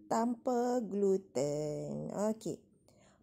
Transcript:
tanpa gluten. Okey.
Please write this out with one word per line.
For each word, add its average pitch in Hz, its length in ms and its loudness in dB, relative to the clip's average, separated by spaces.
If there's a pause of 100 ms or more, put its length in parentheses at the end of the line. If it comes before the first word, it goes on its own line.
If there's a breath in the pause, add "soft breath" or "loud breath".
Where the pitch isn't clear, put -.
tanpa 240 720 0
gluten. 151 1300 0 (240)
Okey. 202 240 -6 (640 soft breath)